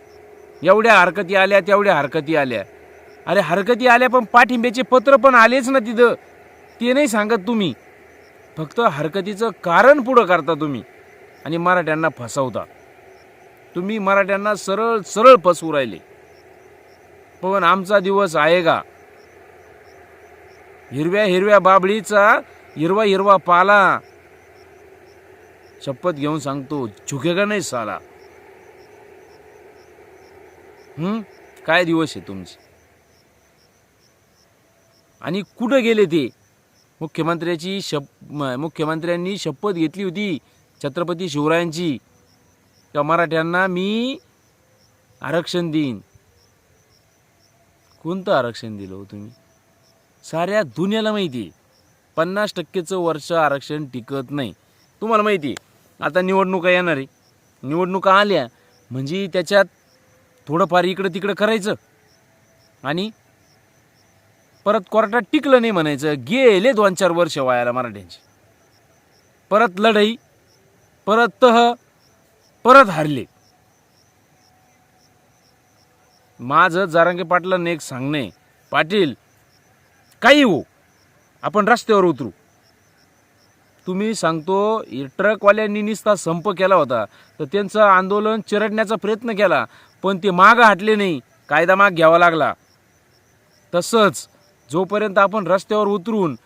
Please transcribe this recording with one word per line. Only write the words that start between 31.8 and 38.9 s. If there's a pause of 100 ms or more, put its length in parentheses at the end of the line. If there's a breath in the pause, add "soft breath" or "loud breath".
दिवस
आहे
तुमचे? (2750)
आणि
कुठं
गेले
ते? (720)
मुख्यमंत्र्याची
शप-,
म-,
मुख्यमंत्र्यांनी